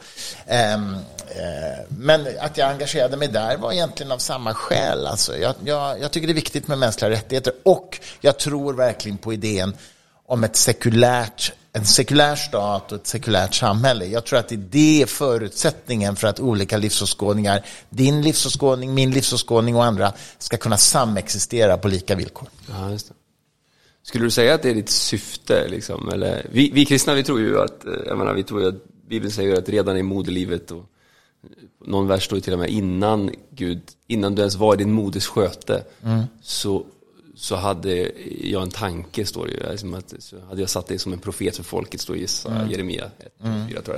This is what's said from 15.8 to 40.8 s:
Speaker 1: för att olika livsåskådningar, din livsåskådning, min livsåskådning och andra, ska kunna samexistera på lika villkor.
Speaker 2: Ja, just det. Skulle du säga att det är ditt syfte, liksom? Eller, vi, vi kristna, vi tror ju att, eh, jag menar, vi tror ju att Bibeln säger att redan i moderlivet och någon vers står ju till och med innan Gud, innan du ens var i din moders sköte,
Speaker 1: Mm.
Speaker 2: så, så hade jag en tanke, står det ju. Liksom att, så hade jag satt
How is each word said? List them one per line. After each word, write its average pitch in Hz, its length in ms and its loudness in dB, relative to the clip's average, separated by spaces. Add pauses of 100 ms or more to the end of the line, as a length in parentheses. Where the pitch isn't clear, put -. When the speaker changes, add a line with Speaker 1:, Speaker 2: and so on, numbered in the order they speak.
Speaker 1:
för 110 120 0
att 101 120 0
olika 107 380 0
livsåskådningar, 101 880 0 (240)
din 139 320 2
livsåskådning, 131 720 0
min 135 180 4
livsåskådning 120 640 2
och 120 100 4
andra, 104 280 2 (240)
ska - 200 -4
kunna 110 200 0
samexistera 107 1000 2
på 92 100 0
lika 92 280 0
villkor. - 340 -8 (200)
Speaker 2:
Ja, 98 220 -8
just 104 160 -8
det. - 60 -20 (920)
Skulle 117 220 -2
du 117 60 2
säga 120 220 6
att 160 80 2
det 135 80 2
är 120 60 4
ditt 107 140 -2
syfte, - 800 0
liksom? - 420 -6
Eller, 95 420 -2
vi, 139 220 4
vi 139 120 6
kristna, 139 280 2
vi 139 100 2
tror 135 160 0
ju 104 220 2
att, - 240 -4
eh, 95 60 -8 (140)
jag 101 120 -4
menar, 101 160 0
vi 98 100 -2
tror 104 180 -4
ju 92 60 2
att 95 80 -2 (340)
Bibeln 104 220 -4
säger 98 260 2
att 92 120 -4
redan 98 280 2
i 92 60 0
moderlivet 90 680 -4
och 87 140 -14 (1000)
någon 98 220 0
vers 95 180 2
står 101 120 -2
ju 98 40 -4
till 92 120 -4
och 90 60 0
med 85 100 -2
innan 101 600 0 (200)
Gud, 87 300 -6 (260)
innan 104 280 0
du 104 60 2
ens 101 140 2
var 104 180 6
i 98 40 4
din 101 140 2
moders 98 360 0
sköte, - 560 0 (200)
Speaker 1:
Mm. 110 200 0 (200)
Speaker 2:
så, - 420 -2 (500)
så - 200 -6
hade 92 560 -2 (300)
jag 98 200 -2
en 92 100 -6
tanke, 87 540 -6
står 85 220 -8
det - 60 -6
ju. - 180 -8
Liksom 101 220 -10
att, 92 260 -14
så - 160 -20 (140)
hade 95 120 -6
jag 92 80 -4
satt 90 180 -4